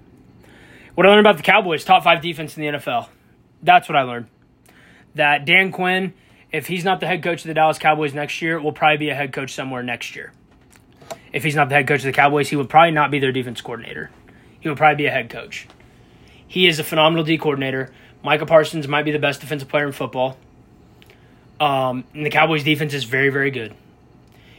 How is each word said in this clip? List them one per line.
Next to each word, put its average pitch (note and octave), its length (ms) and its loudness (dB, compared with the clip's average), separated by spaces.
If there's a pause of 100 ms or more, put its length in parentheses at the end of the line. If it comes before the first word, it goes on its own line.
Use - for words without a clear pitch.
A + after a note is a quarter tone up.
(960)
What F3 120 4
I G3 40 10
learned G#3 160 8
about G3+ 100 6
the D3 60 -14
Cowboys, F#3 420 0
top F3+ 200 4
five E3+ 160 4
defense D#3+ 360 -10
in D#3 60 -8
the D3+ 60 -4
N D3 60 -4
F C#3+ 140 -10
L. A#2 200 -4 (540)
That's F3 260 4
what D#3 80 0
I C#3 60 4
learned. A#2+ 240 -6 (880)
That D3 300 2
Dan F#3 280 4
Quinn, F#3 420 -2 (360)
if D3+ 160 -6
he's F3 180 -6
not F#3 160 0
the E3+ 60 -4
head E3+ 160 -4
coach E3+ 200 -4
of E3 60 -12
the D#3+ 60 -8
Dallas D#3 240 2
Cowboys D#3 360 0
next D3 280 -8
year, E3 180 -2
will D3 120 -4
probably D3+ 260 2
be D3 120 -4
a C3+ 40 -6
head C#3 180 -6
coach C3+ 200 -8
somewhere C3 300 -8
next A#2+ 340 -10
year. - 160 -18 (1000)
If C3+ 120 -6
he's D3 100 -2
not D3 140 2
the C3+ 60 -2
head C#3+ 120 2
coach C#3+ 140 0
of C#3 60 -8
the C3 60 -2
Cowboys, C#3+ 360 2
he D#3 80 -4
will C#3 100 -2
probably E3 240 6
not D3 200 0
be C#3+ 100 -2
their C3 120 0
defense B2 280 -8
coordinator. - 500 -14 (500)
He - 80 -8
will D3 80 -4
probably D3+ 200 4
be C#3+ 100 -2
a C3 40 0
head A#2+ 200 -6
coach. - 360 -16 (800)
He F3+ 200 2
is D#3+ 120 2
a D3+ 60 -6
phenomenal E3 400 2
D D#3 140 0
coordinator. C3+ 540 -4 (300)
Micah D3+ 240 -2
Parsons D#3 420 2
might D3 160 0
be D3+ 80 -2
the D3 60 -4
best C#3+ 220 -2
defensive C3+ 280 -10
player D3 180 -2
in C#3 60 -6
football. C3 440 -6 (1200)
Um, C3 520 -2
and D3+ 140 -8
the D3 40 -2
Cowboys' D3+ 340 0
defense D3+ 280 -2
is C#3 120 -6
very, C3 240 0
very C#3 220 -2
good. A#2 240 -12 (840)